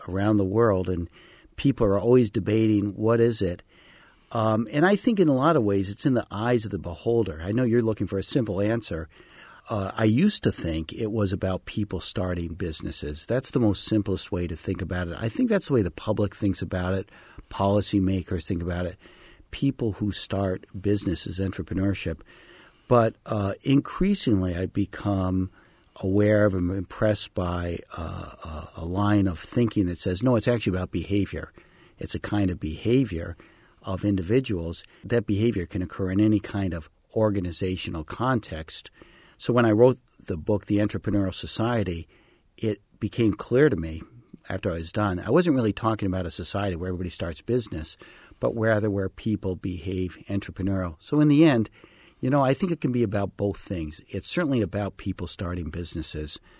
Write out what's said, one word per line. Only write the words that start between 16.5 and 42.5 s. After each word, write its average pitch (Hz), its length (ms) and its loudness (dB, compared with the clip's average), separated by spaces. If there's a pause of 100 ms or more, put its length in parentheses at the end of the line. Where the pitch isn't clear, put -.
about 92 320 -2
it, 95 160 -4 (400)
policymakers 98 1000 0
think 87 140 -2
about 87 240 -4
it, 87 140 -8 (520)
people 127 420 -2
who 104 180 -4
start 95 560 -2 (140)
businesses, 98 580 -2
entrepreneurship. 92 800 -2 (680)
But, 117 260 4 (100)
uh, 101 280 -2 (100)
increasingly 127 920 2
I've 92 160 -2
become 95 800 0 (500)
aware 104 420 6
of 98 100 4
and 90 180 0
impressed 101 640 -2
by, 87 440 -2 (180)
uh, 85 360 -8 (120)
a, 78 240 -10 (100)
a 80 60 -8
line 98 440 2
of 82 100 -4
thinking 110 480 0
that 87 140 -4
says, 95 240 -2
no, 127 100 4
it's 110 140 2
actually 104 280 0
about 90 140 -4
behavior. 95 600 -2 (480)
It's - 160 -6
a - 20 -6
kind 101 320 0
of 85 80 -4
behavior 90 800 -2 (480)
of 95 200 -4
individuals. 95 800 0 (220)
That 117 200 0
behavior 104 420 0
can 92 160 -4
occur 92 280 -4
in 95 100 2
any 107 200 6
kind 95 340 -4
of 82 160 -10 (240)
organizational 92 880 0
context. - 880 -4 (480)
So - 140 -2
when 117 140 4
I 113 40 4
wrote 123 280 6 (280)
the 90 100 -4
book, 98 300 -2
The 101 120 2
Entrepreneurial 101 540 0
Society, 104 760 -4 (480)